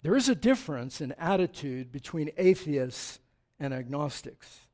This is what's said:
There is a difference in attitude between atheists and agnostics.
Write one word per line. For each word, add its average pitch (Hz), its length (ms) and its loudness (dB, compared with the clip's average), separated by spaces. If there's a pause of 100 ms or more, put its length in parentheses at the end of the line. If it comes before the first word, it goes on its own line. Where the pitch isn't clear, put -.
There 175 140 4
is 262 120 4
a 247 60 6
difference 147 640 0
in 139 120 -6
attitude 147 800 -2
between 156 440 -6
atheists 151 840 2 (400)
and 139 120 -4
agnostics. 131 1000 -8